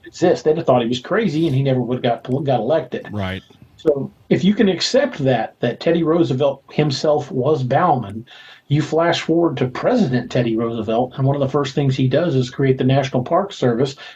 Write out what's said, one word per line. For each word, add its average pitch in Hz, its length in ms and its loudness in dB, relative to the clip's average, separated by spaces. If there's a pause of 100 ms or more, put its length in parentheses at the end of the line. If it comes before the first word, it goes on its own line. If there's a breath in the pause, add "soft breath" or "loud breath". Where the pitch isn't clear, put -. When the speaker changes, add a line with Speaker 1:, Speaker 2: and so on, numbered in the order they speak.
Speaker 1:
to - 60 -20
exist." - 380 0
They'd 160 120 2
have 160 80 -4
thought 123 160 4
he 117 60 -2
was 123 120 -2
crazy, 170 480 0
and 135 80 0
he 135 80 2
never 131 180 2
would 120 220 -4
have 117 200 -2
got, 127 200 -2
got 131 160 0
elected. 123 520 -2
Speaker 2:
Right. 95 320 -6 (340)
Speaker 1:
So 139 340 0 (180)
if 135 140 2
you 196 120 4
can 202 140 4
accept 254 500 2
that, 123 400 0
that 120 200 -2
Teddy 165 240 2
Roosevelt 143 680 0
himself 151 600 0
was 131 320 0
Bauman, 127 600 0 (440 loud breath)
you 147 140 2
flash 156 380 0
forward 160 360 0
to 156 100 0
President 156 640 0
Teddy 113 240 0
Roosevelt, 117 640 -2
and 135 80 0
one 139 100 2
of 147 60 -4
the 135 80 0
first 139 260 -2
things 139 200 0
he 131 120 2
does 143 280 0
is 127 160 0
create 135 260 0
the 131 60 -2
National 135 400 0
Park 185 280 0
Service 127 440 0 (200 loud breath)